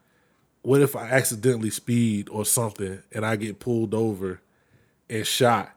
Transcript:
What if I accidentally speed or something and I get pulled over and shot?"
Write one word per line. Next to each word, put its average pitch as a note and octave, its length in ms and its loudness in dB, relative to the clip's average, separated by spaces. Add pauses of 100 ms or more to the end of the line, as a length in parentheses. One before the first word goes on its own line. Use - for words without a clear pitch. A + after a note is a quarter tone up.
(640)
What C3+ 200 4
if C3+ 140 2
I A2+ 140 -10
accidentally A#2 600 2
speed A2+ 600 0
or G#2 160 -6
something G2+ 560 -2 (100)
and G#2+ 140 -4
I A2 100 0
get G#2 240 -6
pulled A2+ 340 -2
over G2 480 -2 (680)
and A2 180 -4
shot?" A#2 500 2